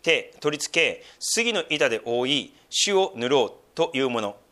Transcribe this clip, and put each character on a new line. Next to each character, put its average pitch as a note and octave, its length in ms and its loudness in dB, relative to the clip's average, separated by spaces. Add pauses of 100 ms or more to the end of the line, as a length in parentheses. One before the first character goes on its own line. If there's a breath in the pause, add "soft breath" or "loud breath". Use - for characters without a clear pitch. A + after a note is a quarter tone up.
て、 D3+ 360 0
取 D3+ 180 -2
り D3 60 -10
付 D3+ 360 0
け、 - 60 -20 (140)
杉 A#3 340 -2
の F#3 160 -2
板 D3+ 200 2
で A2+ 160 0
覆 A#2+ 240 0
い、 C#3 260 -2 (160 soft breath)
朱 - 240 0
を F#3+ 220 2
塗 A#2 120 -4
ろ C3+ 180 4
う G2+ 60 -12 (220)
と D#3+ 200 0
い C3 40 -2
う C3+ 100 0
も A#2+ 120 -2
の。 G#2 160 -4 (160)